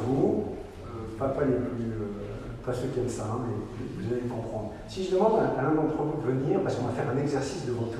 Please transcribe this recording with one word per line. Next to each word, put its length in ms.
vous, 380
euh, 320
pas, 120
pas 160
les 80
plus, 380
euh, 760
pas 80
ceux 140
qui 120
aiment 100
ça, 140
hein, 180
mais 140
vous 160
allez 140
comprendre. 460
Si 180
je 100
demande 240
à, 200
à 40
l'un 80
d'entre 320
vous 180
de 100
venir, 300
parce 140
qu'on 100
va 80
faire 160
un 100
exercice 460
devant 180
tout 160